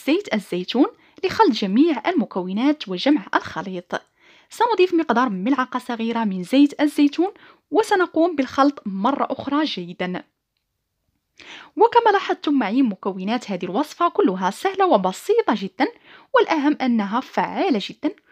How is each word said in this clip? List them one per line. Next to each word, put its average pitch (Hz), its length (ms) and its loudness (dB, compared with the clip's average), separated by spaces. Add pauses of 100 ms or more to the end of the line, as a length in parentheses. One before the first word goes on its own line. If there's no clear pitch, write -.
زيت 349 280 0
الزيتون 202 520 0 (380)
لخلط 370 260 4
جميع 233 560 2
المكونات 240 800 -2
وجمع 190 460 0
الخليط. 185 580 -6 (580)
سنضيف 392 440 2
مقدار 254 340 2
ملعقة 254 500 -2
صغيرة 226 460 -4
من 190 180 -2
زيت 277 380 4
الزيتون، 302 480 2 (420)
وسنقوم 359 680 2
بالخلط 277 500 0
مرة 202 440 -2
أخرى 285 340 -4
جيدا. 180 600 -8 (1500)
وكما 466 360 4
لاحظتم 370 420 -2
معي، 247 280 2
مكونات 202 680 -4
هذه 180 140 -4
الوصفة 269 440 -2
كلها 196 420 0
سهلة 381 360 -2
وبسيطة 269 680 2
جدا، 196 320 -4 (480)
والأهم 320 460 2
أنها 226 400 0
فعالة 214 640 -2
جدا، - 320 -6 (180)